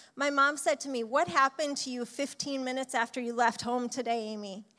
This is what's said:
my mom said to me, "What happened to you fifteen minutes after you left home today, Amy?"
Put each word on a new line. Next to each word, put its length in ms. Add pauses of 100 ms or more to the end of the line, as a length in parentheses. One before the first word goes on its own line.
(140)
my 160
mom 260
said 260
to 60
me, 140
"What 240
happened 520
to 120
you 140
fifteen 580
minutes 320
after 260
you 120
left 300
home 260
today, 400
Amy?" 360 (140)